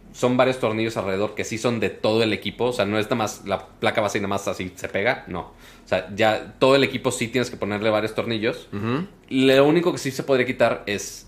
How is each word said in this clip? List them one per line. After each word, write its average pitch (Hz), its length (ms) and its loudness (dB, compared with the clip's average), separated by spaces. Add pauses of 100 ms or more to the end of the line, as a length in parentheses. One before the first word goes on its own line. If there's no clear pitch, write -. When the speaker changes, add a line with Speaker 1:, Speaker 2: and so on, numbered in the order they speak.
(140)
Speaker 1:
son 127 240 2
varios 127 220 2
tornillos 110 360 -2
alrededor 98 400 -2
que 98 80 -4
sí 113 140 -6
son 120 240 0
de 95 80 0
todo 113 340 0
el 110 80 2
equipo. 104 340 -4
O 123 80 0
sea, 101 120 0
no 104 140 0
es 104 80 -2
nada 123 100 -2
más 107 280 -4
la 98 220 -4
placa 110 320 -2
base 107 200 0
y - 20 0
nada 98 80 -4
más 101 180 -2
así 92 280 -4
se - 120 -10
pega. 113 400 -2
No. 90 140 -8
O - 480 -20
sea, 92 260 0
ya 107 420 0
todo 135 200 6
el 135 80 4
equipo 123 260 -2
sí 120 160 -4
tienes 120 220 -2
que - 80 -12
ponerle 104 320 -2
varios 107 260 0
tornillos. 113 560 -4
Speaker 2:
Ujú. 117 360 -2 (220)
Speaker 1:
Lo 135 360 6
único 170 260 4
que 139 60 -6
sí 131 140 -6
se - 120 -6
podría 127 220 2
quitar 131 400 0
es - 420 -8